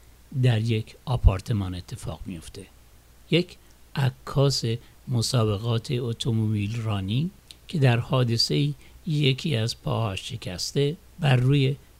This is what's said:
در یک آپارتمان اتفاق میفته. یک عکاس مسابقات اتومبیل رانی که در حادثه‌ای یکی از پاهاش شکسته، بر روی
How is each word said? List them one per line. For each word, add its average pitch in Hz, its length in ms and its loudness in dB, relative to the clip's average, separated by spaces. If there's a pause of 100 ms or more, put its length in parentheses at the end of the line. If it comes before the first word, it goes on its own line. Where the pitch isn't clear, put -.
(440)
در 117 180 4
یک 113 340 -2 (100)
آپارتمان 101 680 2
اتفاق 87 500 -10
میفته. 90 400 -12 (680)
یک 175 260 0 (380)
عکاس 135 680 0 (440)
مسابقات 117 840 0
اتومبیل 113 920 -2
رانی 110 480 -2 (380)
که 170 120 -4
در 123 200 6
حادثه‌ای 135 760 0 (340)
یکی 147 480 0
از 113 260 -2
پاهاش 110 480 -2
شکسته، 131 680 -4 (220)
بر 135 160 4
روی 135 400 4 (240)